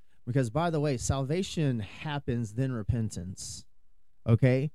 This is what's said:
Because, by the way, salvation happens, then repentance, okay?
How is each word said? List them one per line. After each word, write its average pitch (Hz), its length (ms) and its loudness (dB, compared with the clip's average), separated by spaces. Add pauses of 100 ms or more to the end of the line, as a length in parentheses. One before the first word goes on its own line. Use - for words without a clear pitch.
(280)
Because, 123 220 2
by 160 220 0
the 160 80 2
way, 139 180 2
salvation 139 840 0
happens, 120 720 -4
then 131 180 0
repentance, 110 960 -4 (640)
okay? 131 460 6